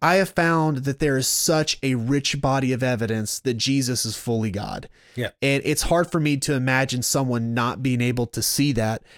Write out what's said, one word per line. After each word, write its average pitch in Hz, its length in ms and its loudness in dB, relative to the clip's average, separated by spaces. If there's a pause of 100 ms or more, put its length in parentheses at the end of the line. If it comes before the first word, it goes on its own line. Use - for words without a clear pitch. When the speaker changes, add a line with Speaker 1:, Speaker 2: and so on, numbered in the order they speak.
Speaker 1:
I 170 140 4
have 185 140 2
found 160 480 2
that 135 200 -4
there 143 180 2
is 131 120 0
such - 540 0
a 135 120 2
rich 135 460 0
body 135 320 2
of 123 100 -2
evidence 110 580 0
that 127 140 0
Jesus 127 500 0
is 113 120 -6
fully 110 340 -2
God. 92 380 -6 (260)
Speaker 2:
Yeah. 120 160 -4 (100)
Speaker 1:
And 139 240 2
it's 143 180 0
hard 170 280 2
for 175 100 0
me 147 180 2
to 143 160 -2
imagine 131 480 0
someone 120 520 0
not 123 280 -2
being 127 180 0
able 120 280 0
to - 140 -6
see 143 300 0
that. 110 300 -2 (160)